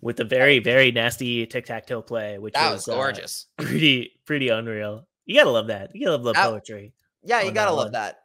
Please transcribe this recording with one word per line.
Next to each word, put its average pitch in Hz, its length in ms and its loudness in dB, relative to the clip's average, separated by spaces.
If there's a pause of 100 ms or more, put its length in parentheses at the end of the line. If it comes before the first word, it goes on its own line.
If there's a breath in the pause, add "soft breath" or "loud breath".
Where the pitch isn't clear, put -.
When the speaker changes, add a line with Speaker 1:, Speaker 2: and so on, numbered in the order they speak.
Speaker 1:
with 117 200 -6
a 120 40 -2
very, 131 340 6
very 123 340 4
nasty 120 540 -2
tic-tac-toe 117 560 -8
play, 104 360 -6
which 107 160 -10
Speaker 2:
That 151 160 2
Speaker 1:
was, 98 160 -8
Speaker 2:
was - 20 -12
Speaker 1:
uh, 127 300 -4
Speaker 2:
gorgeous. - 320 -12
Speaker 1:
<laughs> - 80 -20
pretty, 139 640 0
pretty 139 240 -4
unreal. 110 600 -4 (180)
You 202 100 0
gotta 262 140 6
love 110 180 2
that. 101 260 -6
You 254 120 -6
gotta 151 160 0
love 117 160 0
Speaker 2:
That - 20 4
Speaker 1:
poetry 107 540 -4 (300)
Speaker 2:
Yeah, 220 180 0
you 220 80 -2
Speaker 1:
on - 20 -6
Speaker 2:
gotta 214 200 0
Speaker 1:
that - 0 -
Speaker 2:
love 120 200 -2
Speaker 1:
one. - 0 -
Speaker 2:
that. 107 320 -8